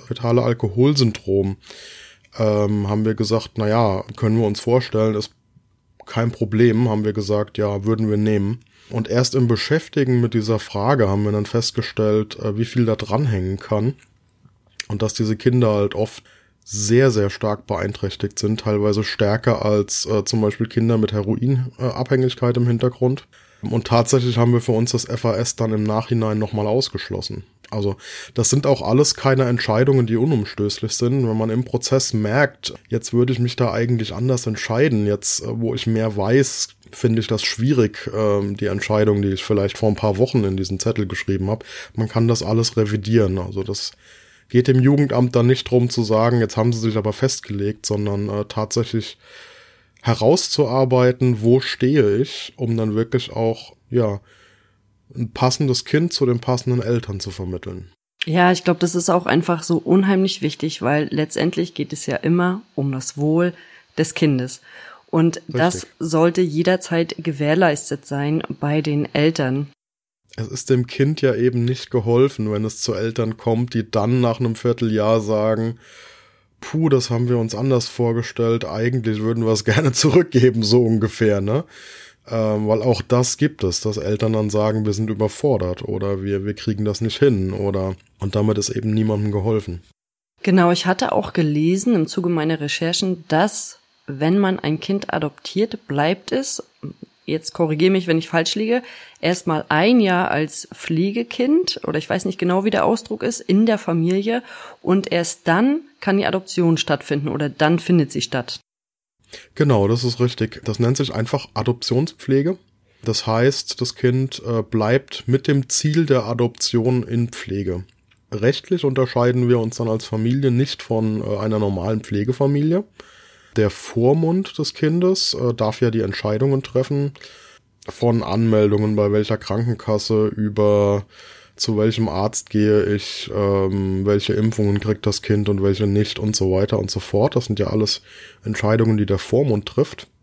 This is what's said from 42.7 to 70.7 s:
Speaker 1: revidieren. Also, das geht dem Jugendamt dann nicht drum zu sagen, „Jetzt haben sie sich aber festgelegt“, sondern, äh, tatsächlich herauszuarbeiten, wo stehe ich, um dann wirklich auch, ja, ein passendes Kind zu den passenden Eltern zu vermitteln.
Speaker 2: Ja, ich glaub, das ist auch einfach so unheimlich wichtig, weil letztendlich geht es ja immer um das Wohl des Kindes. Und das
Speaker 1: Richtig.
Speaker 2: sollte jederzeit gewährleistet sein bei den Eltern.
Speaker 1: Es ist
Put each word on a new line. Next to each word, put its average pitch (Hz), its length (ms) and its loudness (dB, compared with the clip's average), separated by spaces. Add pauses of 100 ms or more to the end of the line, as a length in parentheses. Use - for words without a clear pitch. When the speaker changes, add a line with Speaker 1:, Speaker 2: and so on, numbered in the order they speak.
Speaker 1:
revidieren. 104 640 0
Also, 95 240 -6
das - 300 -8 (560)
geht 123 180 4
dem 127 140 6
Jugendamt 127 560 4
dann 120 100 4
nicht 127 240 2
drum 123 200 4
zu 120 120 -2
sagen, 113 380 2
„Jetzt 110 160 -2
haben 117 160 2
sie 113 80 -6
sich 110 160 -2
aber 107 160 0
festgelegt“, 104 760 -4
sondern, 104 420 -2
äh, 104 200 -4
tatsächlich 110 680 -4 (880)
herauszuarbeiten, 123 1400 2
wo 120 180 6
stehe 127 560 2
ich, - 400 -4
um 113 200 -2
dann 110 200 -2
wirklich 120 340 -2
auch, 113 460 -4 (140)
ja, 110 300 0 (920)
ein 120 180 -6
passendes 127 520 0
Kind 165 280 0
zu - 120 -2
den 123 140 2
passenden 123 420 -2
Eltern 110 400 -4
zu 101 100 -10
vermitteln. 92 600 -10 (360)
Speaker 2:
Ja, 175 260 4
ich 175 120 -2
glaub, 175 140 2
das 175 160 0
ist 175 160 2
auch 175 160 2
einfach 165 360 0
so 170 160 0
unheimlich 190 600 2
wichtig, - 420 -4
weil 147 280 0
letztendlich 160 640 -2
geht - 180 -8
es - 140 -6
ja 139 100 -2
immer 180 460 0 (120)
um 139 180 -2
das 131 260 -8
Wohl 160 340 0 (460)
des 156 160 0
Kindes. 131 460 0 (500)
Und 165 380 2
das 170 260 2
Speaker 1:
Richtig. - 240 -2
Speaker 2:
sollte 165 420 2
jederzeit 170 800 0
gewährleistet 151 880 0
sein 147 360 -2 (180)
bei 151 220 0
den 147 300 -2
Eltern. 143 600 0 (640)
Speaker 1:
Es 110 100 -8
ist 131 240 -6